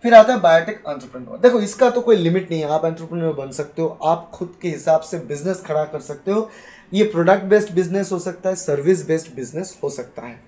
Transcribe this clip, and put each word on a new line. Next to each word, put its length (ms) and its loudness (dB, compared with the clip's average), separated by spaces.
फिर 100 4
आता 200 10
है 60 0
biotech 500 2
entrepreneur। 480 -14
देखो 220 4
इसका 300 0
तो 120 -2
कोई 140 4
limit 360 0
नहीं 100 -4
है, 80 -4
आप 160 0
entrepreneur 480 -4
बन 180 -10
सकते 300 -8
हो, 220 -4
आप 300 -2
खुद 280 -12
के 80 -6
हिसाब 320 0
से 180 -10
business 420 -8
खड़ा 220 -4
कर 160 -8
सकते 320 -8
हो। 180 -2
ये 100 4
product 400 2
based 280 0
business 400 -2
हो 80 -4
सकता 300 -6
है, 60 -4
service 520 0
based 280 -4
business 480 -10
हो 60 -4
सकता 320 -12
है। 260 -16